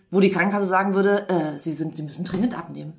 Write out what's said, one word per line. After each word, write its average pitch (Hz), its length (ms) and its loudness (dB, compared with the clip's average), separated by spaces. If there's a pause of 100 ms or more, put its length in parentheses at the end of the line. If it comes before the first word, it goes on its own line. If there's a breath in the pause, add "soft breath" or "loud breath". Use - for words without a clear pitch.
(120)
Wo 180 100 4
die 190 80 8
Krankenkasse 196 380 0
sagen 190 260 2
würde, 202 360 2
„Äh, 156 280 0
Sie 160 160 -6
sind, 156 220 -6
Sie 151 80 -8
müssen 175 220 -8
dringend 196 320 -2
abnehmen.“ 147 420 -12